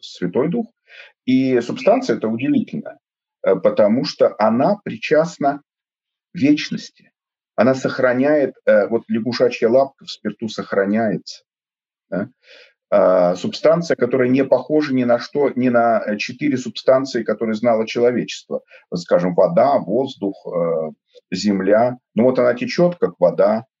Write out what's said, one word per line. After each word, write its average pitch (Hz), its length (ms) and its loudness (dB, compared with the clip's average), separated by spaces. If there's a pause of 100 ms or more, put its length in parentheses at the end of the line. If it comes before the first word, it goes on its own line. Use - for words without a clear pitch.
святой 107 480 -4
дух. 226 180 -4 (600)
И 131 340 2
субстанция 120 560 -2
эта 110 120 -6
удивительная, 117 720 -4 (440)
э, 95 140 2
потому 107 480 2
что - 340 0
она 127 460 0
причастна 143 760 -2 (720)
вечности. - 800 -2 (440)
Она 131 180 4
сохраняет, 131 800 0 (100)
э, 107 220 4
вот 113 220 -2
лягушачья 120 600 0
лапка 135 380 0
в - 40 -14
спирту 107 380 -10
сохраняется, 101 920 -2 (680)
да. 95 220 -8 (600)
А, 92 460 4
субстанция, 156 600 0
которая 127 340 0
не 131 140 2
похожа 139 500 0
ни 127 100 0
на 120 140 2
что, 120 360 -2
ни 127 140 0
на, 117 380 2
э, 104 100 -2
четыре 131 400 -4
субстанции, 131 680 -2
которые 107 320 -4
знало 113 320 0
человечество. - 760 -2 (280)
Вот, 87 100 -6
скажем, 90 340 0
вода, 98 440 4
воздух, 101 680 -6
э, 82 440 -4 (400)
земля. 101 680 0 (160)
Ну 110 100 2
вот 127 140 2
она 123 160 2
течёт, 175 420 0
как - 240 -4
вода, 98 460 2 (140)